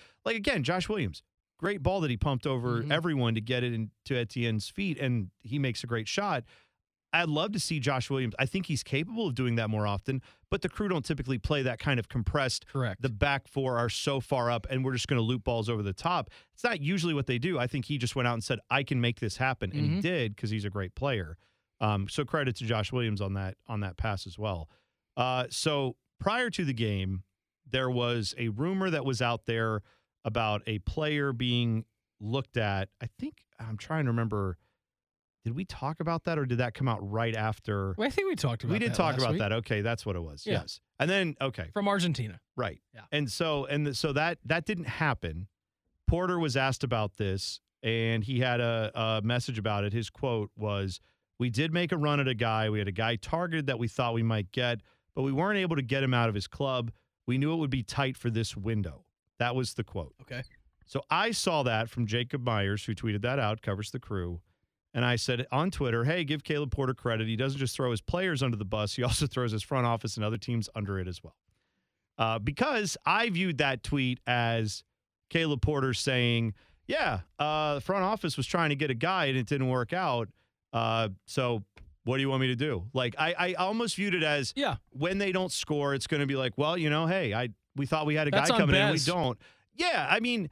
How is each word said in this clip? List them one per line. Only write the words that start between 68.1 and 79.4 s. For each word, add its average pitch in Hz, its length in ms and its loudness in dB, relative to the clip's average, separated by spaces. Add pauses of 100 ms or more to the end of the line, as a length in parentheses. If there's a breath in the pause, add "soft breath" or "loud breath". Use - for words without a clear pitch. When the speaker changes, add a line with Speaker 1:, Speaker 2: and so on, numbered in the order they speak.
Speaker 1:
under 120 140 2
the 104 60 -4
bus. 107 300 -2
He 120 100 -4
also 123 240 2
<laughs> - 0 -
throws 123 240 -2
his 110 120 -4
front 127 240 0
office 113 300 -2
and 107 60 -2
other 110 140 0
teams 117 380 -2
under 101 240 -4
it 90 80 -4
as 87 160 -10
well." - 120 -20 (800)
Uh, 113 220 0
because 214 560 0 (100)
I 220 240 4
viewed 175 280 0
that 135 260 2
tweet 127 420 0
as 117 580 2 (460)
Caleb 156 320 2
Porter 135 320 2
saying, 120 600 2 (340 soft breath)
"Yeah, 180 340 0 (180)
uh, 151 360 2
the 139 60 -4
front 190 240 0
office 202 320 -2
was 135 100 -2
trying 170 220 4
to 143 60 2
get 143 140 0
a 131 40 2
guy 160 320 2
and 131 120 2
it 120 100 0